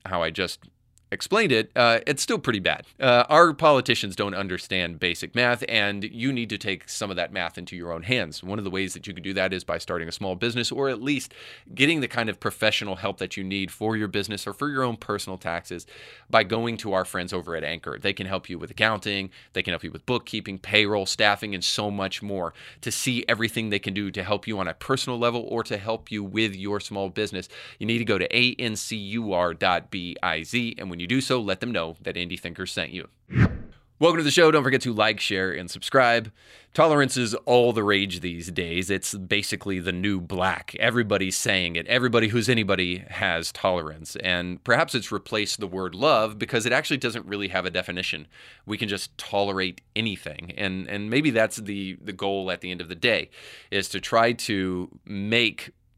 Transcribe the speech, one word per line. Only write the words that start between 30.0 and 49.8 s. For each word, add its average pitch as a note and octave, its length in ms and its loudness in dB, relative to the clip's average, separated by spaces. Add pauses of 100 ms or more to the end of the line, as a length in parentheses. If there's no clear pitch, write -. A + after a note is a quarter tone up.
I E2 220 -2
Z, A#2 340 -2
and G2+ 100 -8
when F2 120 -8
you F2 80 -6
do B2+ 140 2
so, C3 180 0
let G2 220 -2
them A#2+ 100 -4
know E2 300 -2
that F#2 160 -6
Indie F2 200 -4
Thinkers F2+ 360 -8
sent D#2 180 -4
you. F2+ 160 -10 (920)
Welcome E3 180 8
to D#3+ 60 2
the C#3 80 2
show. E3 200 10
Don't D3+ 120 6
forget C3 180 4
to B2 100 -2
like, G#2+ 300 2
share, F#2+ 280 0
and E2+ 220 -6
subscribe. A#2 580 4 (440)
Tolerance D3 420 6
is A#2+ 180 0 (120)
all B2 260 8
the G#2+ 140 2
rage G2 340 2
these E2+ 320 -6
days. F2 380 -2
It's F#2+ 240 -2
basically G2 680 -2
the F2 140 -2
new F#2+ 260 0
black. F2+ 580 -2
Everybody's G#2 600 0
saying F2+ 400 0
it. E2 100 -4
Everybody A#2 400 4
who's A2+ 220 0
anybody F#2+ 640 0
has E2+ 420 -2
tolerance. D#2+ 640 -2
And F2+ 480 -2
perhaps C#3 280 2
it's A#2 160 -2
replaced G#2+ 520 -4
the G2+ 60 -4
word F#2 280 -6
love A2 420 2
because A2+ 280 -2
it A#2+ 80 2
actually C#3+ 240 2
doesn't A#2 280 -4
really G2+ 220 -4
have F2+ 180 0
a F#2 60 -4
definition. F2+ 560 -4 (380)
We G#2 120 -4
can G#2+ 120 -4
just - 280 -8
tolerate F#2+ 640 -2 (160)